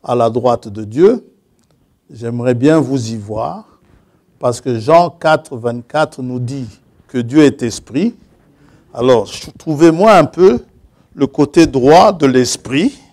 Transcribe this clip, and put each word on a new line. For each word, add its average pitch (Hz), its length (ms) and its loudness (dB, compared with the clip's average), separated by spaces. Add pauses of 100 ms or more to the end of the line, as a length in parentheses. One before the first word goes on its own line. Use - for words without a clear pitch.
à 123 100 -4
la 117 160 0
droite 117 380 -2
de 107 160 -12
Dieu ? 175 480 0 (760)
J'aimerais 120 440 -4
bien 147 240 2
vous 127 320 -4
y 113 60 -8
voir, 113 640 -10 (580)
parce 120 220 -4
que 123 180 -6
Jean 160 320 2
quatre, 156 460 -4
vingt-quatre 120 680 -6
nous 127 160 -8
dit 123 300 -10 (400)
que 131 100 -6
Dieu 123 240 0
est 147 200 2
esprit. 135 520 -6 (800)
Alors, 120 340 2 (300)
trouvez-moi 165 560 2
un 160 100 6
peu 190 400 2 (500)
le 139 120 -2
côté 147 400 2
droit 147 460 4
de 151 140 -2
l'esprit. 131 720 -2 (140)